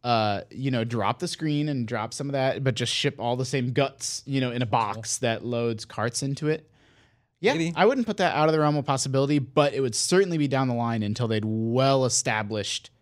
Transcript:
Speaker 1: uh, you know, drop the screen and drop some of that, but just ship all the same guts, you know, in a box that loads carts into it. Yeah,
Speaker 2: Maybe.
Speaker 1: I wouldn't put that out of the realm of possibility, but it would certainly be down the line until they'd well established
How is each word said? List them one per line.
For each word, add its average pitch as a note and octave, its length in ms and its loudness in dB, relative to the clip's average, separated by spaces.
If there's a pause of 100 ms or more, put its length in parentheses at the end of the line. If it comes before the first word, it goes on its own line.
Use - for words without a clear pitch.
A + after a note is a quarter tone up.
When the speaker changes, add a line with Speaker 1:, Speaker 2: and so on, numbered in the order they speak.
Speaker 1:
uh, A2 360 2 (100)
you C3 200 -4
know, A#2 140 0
drop A#2 340 -2
the F3 100 -6
screen D3+ 400 -2
and B2+ 180 -2
drop A2+ 280 -6
some C#3 160 -8
of - 20 -4
that, C3 320 0
but B2+ 100 2
just A#2+ 200 -4
ship - 240 -2
all A#2+ 180 -2
the B2+ 80 -2
same B2 300 -2
guts, - 500 -2
you C3+ 160 -2
know, B2 120 -2
in B2 100 -2
a A#2+ 40 0
box A2 520 -2
that A2+ 260 -2
loads A#2 400 -2
carts - 380 -4
into C#3 260 -4
it. - 220 -4 (720)
Yeah, A3 100 4
Speaker 2:
Maybe. E3 240 0
Speaker 1:
I F#3 80 4
wouldn't B3 220 4
put G#3 120 -4
that F3+ 160 4
out D3+ 140 4
of D#3+ 60 4
the D#3 60 2
realm D3+ 160 4
of C#3 100 -2
possibility, C#3 520 2
but C#3+ 360 2
it C3 80 -2
would A#2+ 120 -2
certainly F3+ 440 2
be C#3+ 100 2
down C3 200 0
the A#2+ 60 0
line A#2 280 0
until G#2+ 260 -2
they'd A2 160 0
well B2 600 2
established A2 840 -2 (120)